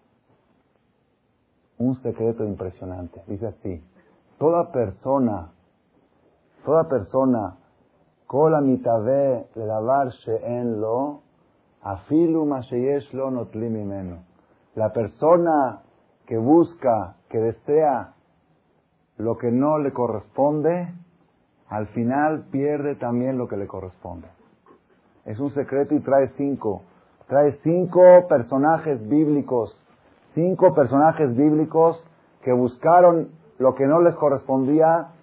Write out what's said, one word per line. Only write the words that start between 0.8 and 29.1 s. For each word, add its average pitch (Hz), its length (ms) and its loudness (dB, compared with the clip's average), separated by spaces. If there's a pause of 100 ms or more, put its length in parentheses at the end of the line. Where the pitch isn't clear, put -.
un 123 240 0
secreto 113 400 -4
impresionante. 92 840 -10
Dice 107 220 -10
así, 92 360 -12 (600)
toda 170 300 0
persona, 113 760 -2 (1120)
toda 156 240 2
persona, 123 680 -2 (720)
כל 156 280 2
המתאווה 127 840 0 (160)
לדבר 113 540 -2
שאין 120 720 -6
לו, 131 380 -4 (640)
אפילו 156 640 -2
מה 135 160 -4
שיש 127 520 -4
לו 135 160 -6
נוטלים 113 440 -8
ממנו. 98 420 -10 (600)
La 110 140 -2
persona 147 880 0 (460)
que 113 120 -6
busca, 120 800 0 (140)
que 117 100 -6
desea 123 760 -2 (1000)
lo 110 200 -4
que 120 120 -4
no 143 280 0
le 139 160 -4
corresponde, 147 1000 -2 (760)
al 104 180 -6
final 143 640 -2
pierde 143 440 -2
también 127 420 -4
lo 123 100 -6
que 113 80 -10
le 98 120 -6
corresponde. 90 600 -14 (960)
Es 113 160 -10
un 143 120 -6
secreto 143 440 -2
y 139 60 -2
trae 135 340 2
cinco. 123 460 -4 (480)
Trae 143 240 4 (100)
cinco 180 640 6
personajes 143 800 0
bíblicos. 135 680 0 (600)